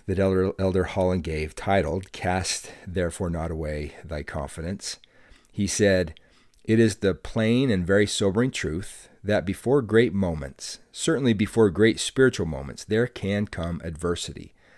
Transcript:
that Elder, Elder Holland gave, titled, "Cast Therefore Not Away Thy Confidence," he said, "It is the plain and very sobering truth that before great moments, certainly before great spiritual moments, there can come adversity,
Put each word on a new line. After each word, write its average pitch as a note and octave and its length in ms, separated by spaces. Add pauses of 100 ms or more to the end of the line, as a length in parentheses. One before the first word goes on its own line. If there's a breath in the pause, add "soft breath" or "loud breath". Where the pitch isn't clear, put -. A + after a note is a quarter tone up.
that F#2 140
Elder, F#2+ 400
Elder F#2+ 240
Holland F#2 400
gave, D#2 320
titled, F#2+ 560
"Cast - 640 (120)
Therefore F2+ 440
Not E2 220
Away D2+ 520
Thy D2 180
Confidence," D#2+ 760 (520 soft breath)
he G#2 160
said, F#2 540 (460 soft breath)
"It A2 120
is A2+ 200
the F#2+ 180
plain A#2+ 560
and F#2 160
very G2+ 180
sobering G#2 460
truth - 560 (160)
that G2 220
before A#2 360
great A2 320
moments, D#2+ 640 (120)
certainly C#3+ 400
before G#2+ 380
great G#2 320
spiritual B2+ 440
moments, C#2 380
there A2+ 240
can G2+ 400
come E2+ 340
adversity, E2+ 720 (240 soft breath)